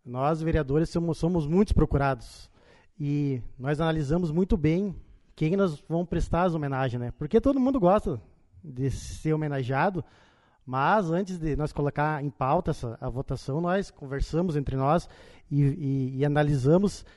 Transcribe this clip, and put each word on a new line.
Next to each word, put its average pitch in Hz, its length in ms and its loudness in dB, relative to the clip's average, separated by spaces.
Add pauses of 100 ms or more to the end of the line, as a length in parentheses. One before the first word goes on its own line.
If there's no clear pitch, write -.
nós 139 360 -2
vereadores 160 480 0
somos, 170 280 -2
somos 165 300 -2
muito 185 260 2
procurados 139 800 0 (480)
e 143 420 -2 (160)
nós 139 220 -4
analisamos 160 520 4
muito 185 260 4
bem 165 380 2 (400)
quem 160 200 2
nós 185 320 2
vamos 165 200 0
prestar 170 360 0
as 180 100 2
homenagens, 135 460 -2
né? 120 180 -4
Porque 151 220 2
todo 277 200 4
mundo 262 200 2
gosta 180 420 2 (420)
de 135 280 -4
ser - 420 -4
homenageado, 147 720 -2 (600)
mas 160 460 0
antes 185 260 -4
de 156 200 -4
nós 147 160 -4
colocar 147 500 -2
em 147 60 -4
pauta 147 420 -2
essa, 117 300 -8
a 127 80 -6
votação, 135 500 -6
nós 180 320 -2
conversamos 147 640 -4
entre 135 220 -4
nós 147 320 0 (420)
e, 147 100 2
e, 135 580 -2
e 143 60 2
analisamos 147 800 2 (120)